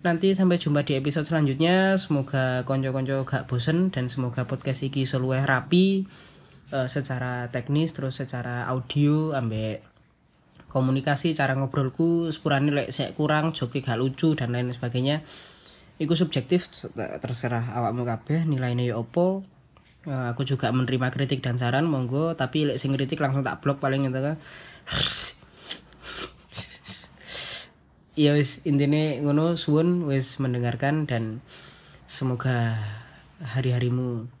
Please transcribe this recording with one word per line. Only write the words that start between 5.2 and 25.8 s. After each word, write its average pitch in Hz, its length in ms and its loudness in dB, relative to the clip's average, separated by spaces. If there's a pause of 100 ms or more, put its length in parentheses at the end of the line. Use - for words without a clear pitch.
rapi, 180 640 4 (640)
eh, 131 160 0
secara 123 640 -4
teknis, 147 480 0
terus 135 240 -4
secara 123 480 -4
audio, 147 640 2
ambek 110 480 -2 (880)
komunikasi, 135 640 2
cara 135 240 2
ngobrolku, 160 720 0
sepurane 147 400 2
lek 143 240 0
sek - 240 -4
kurang, 151 320 2
joke 135 320 -2
gak 120 160 -2
lucu 135 400 2
dan 120 160 -2
lain 123 160 0
sebagainya. 127 560 -2 (720)
Iku 156 160 0
subjektif, 165 560 2 (540)
terserah 120 500 -2
awakmu 120 320 -2
kabeh 147 400 0
nilaine 127 400 0
ya 117 160 -2
apa. 185 400 2 (640)
Eh, 131 200 -4 (120)
aku 139 80 -2
juga 127 240 0
menerima 127 400 2
kritik 131 320 -2
dan 123 160 -2
saran, 131 320 2
monggo, 143 480 0
tapi 143 320 0
lek 139 80 -2
sing 139 160 0
kritik 135 240 -2
langsung 139 240 0
tak - 160 -4
blok 139 240 -2
paling 135 240 2
gitu 131 160 -2
kan. 151 160 -2 (3750)